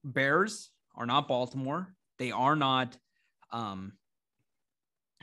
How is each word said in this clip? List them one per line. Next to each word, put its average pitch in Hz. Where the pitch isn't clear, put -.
Bears 147
are 120
not 139
Baltimore. 135
They 127
are 127
not, 131
um, 98